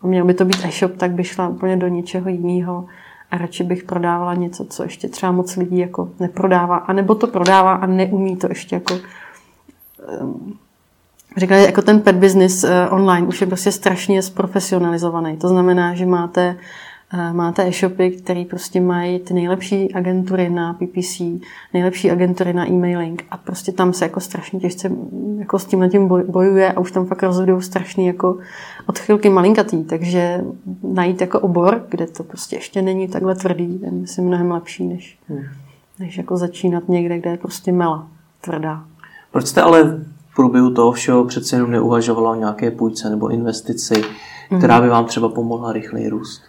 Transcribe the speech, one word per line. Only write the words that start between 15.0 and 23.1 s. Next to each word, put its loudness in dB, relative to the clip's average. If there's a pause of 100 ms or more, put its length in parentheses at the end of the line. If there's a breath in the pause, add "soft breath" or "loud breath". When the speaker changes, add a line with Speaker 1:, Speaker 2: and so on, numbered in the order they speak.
Speaker 1:
To -2
znamená, 4
že -2
máte 0 (580 loud breath)
eh, -4
máte 0
e-shopy, 0
který -6
prostě -4
mají 0
ty -8
nejlepší -2
agentury 0
na -2
P -6
P -6
C, -6 (340 loud breath)
nejlepší 0
agentury 0
na -2
e-mailing 0